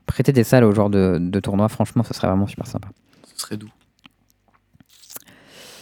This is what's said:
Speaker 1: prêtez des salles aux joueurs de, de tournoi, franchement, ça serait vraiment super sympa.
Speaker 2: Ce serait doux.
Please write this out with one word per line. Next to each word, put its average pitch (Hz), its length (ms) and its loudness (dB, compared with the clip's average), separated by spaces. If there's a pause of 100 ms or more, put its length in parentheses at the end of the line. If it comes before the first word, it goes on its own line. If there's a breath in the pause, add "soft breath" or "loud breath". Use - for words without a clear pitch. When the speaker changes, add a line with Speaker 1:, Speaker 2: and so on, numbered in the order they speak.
Speaker 1:
prêtez - 260 0
des 123 120 4
salles 123 200 6
aux 107 80 6
joueurs 104 160 2
de, 95 320 2
de 92 200 -2
tournoi, 101 280 -2
franchement, - 340 -2
ça - 120 -8
serait - 140 -2
vraiment 95 180 0
super - 200 -12
sympa. - 220 -12 (460)
Speaker 2:
Ce - 80 -12
serait 107 160 -12
doux. 107 100 -18 (2250 loud breath)